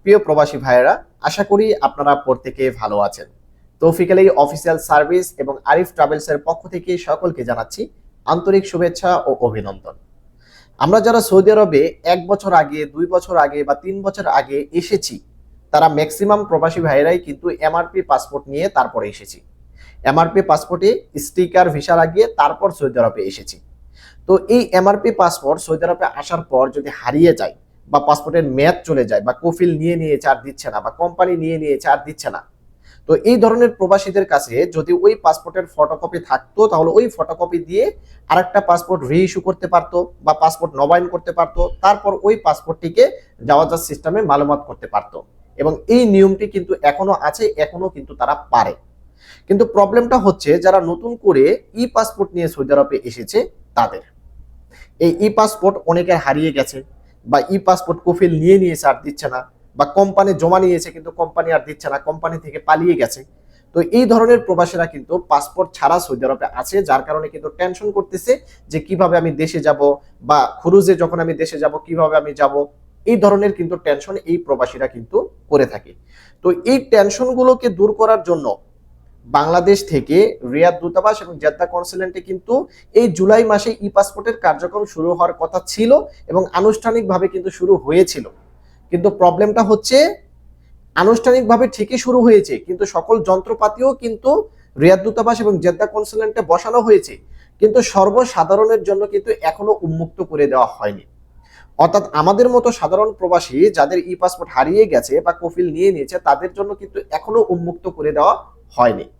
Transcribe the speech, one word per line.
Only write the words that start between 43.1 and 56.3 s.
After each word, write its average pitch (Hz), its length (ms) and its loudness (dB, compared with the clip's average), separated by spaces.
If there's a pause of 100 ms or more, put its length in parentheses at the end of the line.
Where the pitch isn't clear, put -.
জাওয়াজাত 156 440 2
সিস্টেমে 143 400 -4
মালুমাত 143 360 0
করতে - 220 -18
পারতো। - 300 -6 (420)
এবং 156 140 0 (140)
এই 240 160 4 (100)
নিয়মটি 196 340 4
কিন্তু 185 240 -6 (120)
এখনো 151 380 0
আছে, 151 220 -4 (140)
এখনো 170 320 -4
কিন্তু 139 260 -16
তারা 131 200 -2 (160)
পারে। 107 220 0 (760)
কিন্তু 202 140 2 (100)
প্রবলেমটা 233 440 2
হচ্ছে 185 420 0
যারা 185 220 4
নতুন 170 360 -6
করে 151 260 4 (380)
ই - 20 0 (120)
পাসপোর্ট 220 380 -2
নিয়ে 170 140 -4
সৌদি 143 260 -4
আরবে 139 240 2 (120)
এসেছে 117 280 -6 (380)
তাদের। 113 280 -2 (960)
এই 165 200 4
ই 214 100 2
পাসপোর্ট 214 460 0 (100)
অনেকের 170 320 0
হারিয়ে 147 400 -2